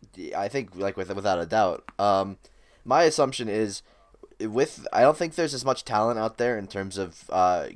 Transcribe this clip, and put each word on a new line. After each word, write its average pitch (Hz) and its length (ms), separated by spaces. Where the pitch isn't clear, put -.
Yeah, 90 260
I 101 80
think, 110 280
like, 98 200
with-, 95 180
without 95 260
a 85 60
doubt. 95 380
Um, 98 400
my 147 200
assumption 131 440
is 107 340
with, 110 520
I 110 100
don't 147 140
think 165 180
there's 156 200
as 123 100
much 131 200
talent 113 340
out 110 200
there 120 200
in 98 80
terms 98 320
of, 90 320
uh, 90 460